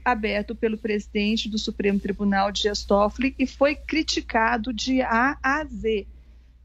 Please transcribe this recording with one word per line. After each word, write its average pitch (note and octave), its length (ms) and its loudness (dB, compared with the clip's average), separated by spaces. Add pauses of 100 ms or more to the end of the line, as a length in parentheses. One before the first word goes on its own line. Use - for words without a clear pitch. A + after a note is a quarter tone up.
aberto G#3+ 480 0
pelo A3 240 -2
presidente G#3+ 720 -2
do G#3+ 80 -4
Supremo G3+ 420 0
Tribunal, G3 520 0
Dias G3+ 320 -2
Toffoli, G#3 560 2
e C4 80 2
foi C#4+ 260 2
criticado B3 1000 0
de B3+ 280 0
A B3+ 400 2
a C#4 220 0
Z A3 420 -4 (580)